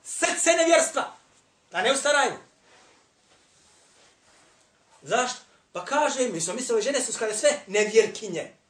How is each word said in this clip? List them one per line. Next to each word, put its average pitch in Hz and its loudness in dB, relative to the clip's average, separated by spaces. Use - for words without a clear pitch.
srce 330 0
nevjerstva, 330 2
a 175 -4
ne 247 2
u - 2
Sarajevo. 285 0
Zašto? 247 -2
Pa - -10
kaže, 269 0
mi 165 -6
smo 180 -6
mislili, 233 -2
žene 262 0
su, - -6
kaže, 220 -4
sve 294 2
nevjerkinje. 208 0